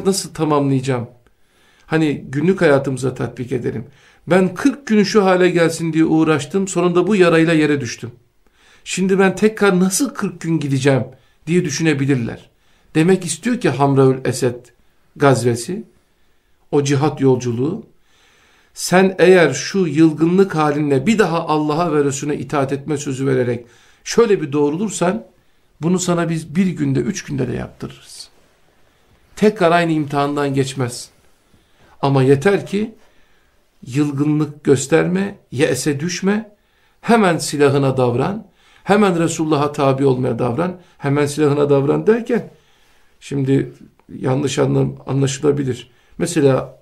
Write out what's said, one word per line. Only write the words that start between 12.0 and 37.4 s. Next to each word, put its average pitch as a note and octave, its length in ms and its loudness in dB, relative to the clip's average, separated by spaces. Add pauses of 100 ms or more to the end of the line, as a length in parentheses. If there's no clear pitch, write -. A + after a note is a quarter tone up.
Demek F3 300 2
istiyor - 360 -6
ki D#3 80 0
Hamraül C3+ 560 2
Esed B2 400 -4 (500)
gazvesi, B2+ 680 0 (880)
o C#3+ 120 2
cihat C#3+ 380 -2
yolculuğu, B2+ 640 -2 (880)
sen F#3+ 460 0
eğer E3+ 340 6
şu - 260 -4
yılgınlık E3 760 2
halinle D3 520 0
bir G#3+ 120 2
daha E3 280 -2
Allah'a D3+ 460 0
ve D3 100 2
Resulüne C#3+ 340 -4
itaat C#3 360 -4
etme C#3 240 -6
sözü C3+ 300 -6
vererek B2 380 -2 (380)
şöyle G#3 380 2
bir C#3+ 100 -6
doğrulursan, E3+ 760 -2 (560)
bunu F3 180 0
sana E3+ 300 -2
biz D#3 260 -8
bir F#3 120 2
günde, C#3+ 320 -2
üç - 240 -6
günde C3 240 -6
de A#2+ 80 -6
yaptırırız. - 760 -14 (1040)
Tekrar G3+ 360 2
aynı E3+ 200 2
imtihandan C#3+ 600 -2
geçmez. C3+ 560 -4 (920)
Ama C3+ 220 2
yeter C#3 420 2
ki G#3+ 300 -6 (920)
yılgınlık D3 760 -2
gösterme, E3+ 760 0 (140)
yese C#3+ 480 -2
düşme, F#3+ 560 -4 (460)
hemen G3 360 4
silahına C#3 600 2